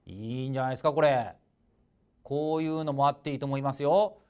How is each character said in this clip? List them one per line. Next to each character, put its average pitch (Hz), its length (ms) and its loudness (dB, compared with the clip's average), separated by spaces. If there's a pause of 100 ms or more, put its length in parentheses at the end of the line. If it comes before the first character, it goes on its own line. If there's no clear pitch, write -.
い 113 400 -8
い 131 40 -6
ん 135 40 -4
じ 131 60 -4
ゃ - 20 0
な 131 80 0
い - 20 -4
で 131 40 -6
す - 80 -12
か、 156 100 4
こ 147 80 0
れ。 127 340 2 (840)
こ 151 360 -2
う 160 60 0
い 160 40 -2
う 160 160 -2
の 151 100 -2
も 139 140 2
あ 143 60 2
っ 143 60 -20
て 151 120 -6
い 139 40 -4
い 131 40 -6
と 139 80 -6
思 139 100 -2
い 139 60 -6
ま 135 100 -2
す 139 80 -8
よ。 190 380 2 (100)